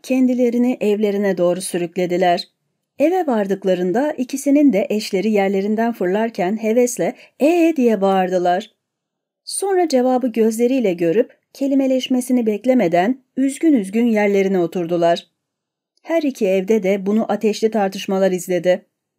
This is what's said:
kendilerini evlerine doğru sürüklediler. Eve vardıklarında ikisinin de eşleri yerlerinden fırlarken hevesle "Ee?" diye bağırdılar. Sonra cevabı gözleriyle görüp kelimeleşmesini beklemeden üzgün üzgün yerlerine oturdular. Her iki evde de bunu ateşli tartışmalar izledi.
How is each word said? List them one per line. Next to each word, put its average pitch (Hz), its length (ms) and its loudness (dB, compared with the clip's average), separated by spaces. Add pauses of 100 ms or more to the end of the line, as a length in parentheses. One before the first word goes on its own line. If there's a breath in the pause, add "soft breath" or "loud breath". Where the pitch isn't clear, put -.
kendilerini 247 760 0
evlerine 202 580 0
doğru 180 240 0
sürüklediler. 175 840 -2 (520)
Eve 330 280 2
vardıklarında 196 840 -2
ikisinin 277 600 2
de 196 160 0
eşleri 208 420 -2
yerlerinden 208 600 0
fırlarken 214 720 -2
hevesle 226 520 0 (240 loud breath)
"Ee?" 330 380 4
diye 226 240 2
bağırdılar. 185 720 0 (720)
Sonra 381 440 -2
cevabı 254 400 0
gözleriyle 226 640 0
görüp 175 440 0 (160)
kelimeleşmesini 262 920 -2
beklemeden 214 800 0 (140)
üzgün 277 360 0
üzgün 220 320 0
yerlerine 202 540 2
oturdular. 170 680 0 (760)
Her 330 180 -2
iki 262 260 -2
evde 190 360 0
de 190 220 -2
bunu 214 260 0
ateşli 214 400 -2
tartışmalar 196 600 -2
izledi. 180 540 -2 (340)